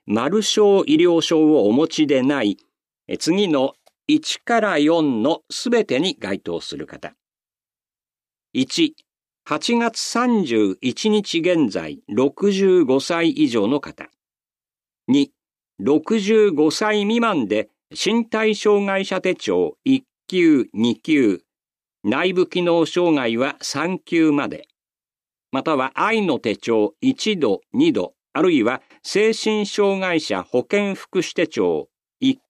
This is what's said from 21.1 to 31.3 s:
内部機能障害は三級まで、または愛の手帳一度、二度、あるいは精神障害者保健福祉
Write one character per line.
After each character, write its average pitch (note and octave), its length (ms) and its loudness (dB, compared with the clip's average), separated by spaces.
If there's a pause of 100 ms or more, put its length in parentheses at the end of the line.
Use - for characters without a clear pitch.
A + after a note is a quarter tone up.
内 E3 300 -2
部 F3 160 0
機 F3+ 140 -4
能 E3+ 220 2
障 E3+ 300 0
害 A#2+ 220 -2
は C3+ 260 -4
三 E3 380 -6
級 D#3+ 320 0
ま C#3+ 160 -2
で、 - 180 -12 (840)
ま C3 100 -4
た D#3+ 140 -2
は C3 180 -4
愛 G#3 320 0
の C3 140 -2
手 G#2 160 -4
帳 A2 440 0
一 C3 360 0
度、 A#2 240 0 (120)
二 D3+ 200 2
度、 F#2+ 220 -4 (180)
あ D3+ 100 -2
る F#3 80 2
い C3+ 140 2
は B2 180 -2 (220)
精 G#3+ 280 0
神 G#3+ 340 -2
障 G3 340 0
害 F3 200 -2
者 F#2+ 220 -6
保 B2 220 -2
健 G3+ 320 -2
福 - 240 -6
祉 - 120 -6